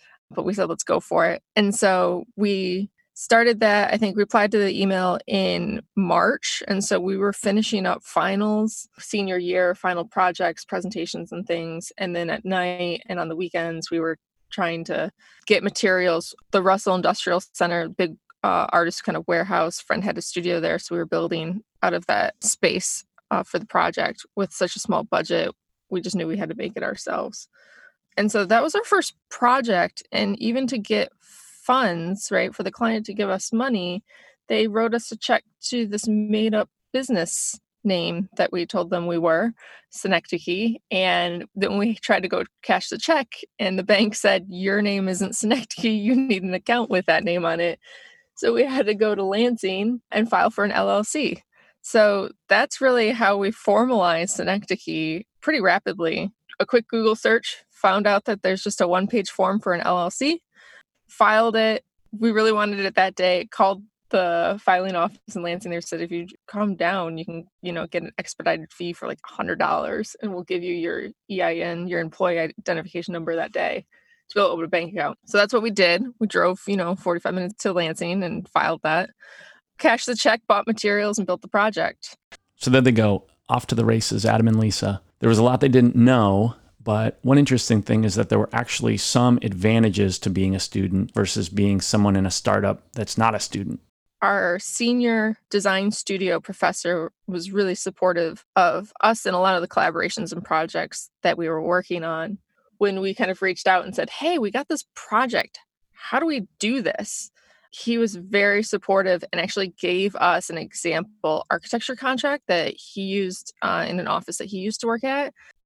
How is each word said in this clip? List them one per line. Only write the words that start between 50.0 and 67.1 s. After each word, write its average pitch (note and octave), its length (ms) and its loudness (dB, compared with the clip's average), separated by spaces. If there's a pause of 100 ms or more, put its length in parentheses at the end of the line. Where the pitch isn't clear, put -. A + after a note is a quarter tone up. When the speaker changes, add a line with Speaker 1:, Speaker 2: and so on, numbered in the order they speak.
Speaker 1:
and A3 200 0
file F3+ 180 4
for G3+ 160 0
an G#3 80 0
L G3 160 2
L G3+ 160 2
C. - 380 -4 (400)
So G#3 480 4 (180)
that's G#3 320 2
really B3 300 4
how A3 260 2
we G3+ 140 0
formalized G3+ 840 2
Synecdoche F3 920 -4 (160)
pretty D4+ 180 0
rapidly. F#3 720 0 (260)
A G3 60 2
quick A#3 240 2
Google A3 260 2
search, - 560 0
found G3 360 2
out G3+ 180 2
that G#3 160 -4
there's F#3+ 240 -2
just - 160 -4
a F#3 80 2
one-page F#3+ 400 0
form G3 320 0
for F#3+ 140 0
an E3+ 80 -4
L F3+ 160 2
L F3 120 -2
C, D#4 300 0 (640)
filed A3 500 4
it. A3 280 2 (280)
We A3+ 200 0
really A3 200 4
wanted G#3 280 0
it F#3+ 160 0
that F#3 180 2
day, F3+ 360 2
called G3 320 2 (280)
the F3 520 0
filing F#3 320 2
office F3 240 -2 (160)
in F3+ 80 -6
Lansing. F3 280 -6
They E3+ 100 -4
said, E3+ 220 -8
"If E3+ 80 -8
you F3 160 -6 (200)
calm G3+ 280 -2
down, E3+ 420 -2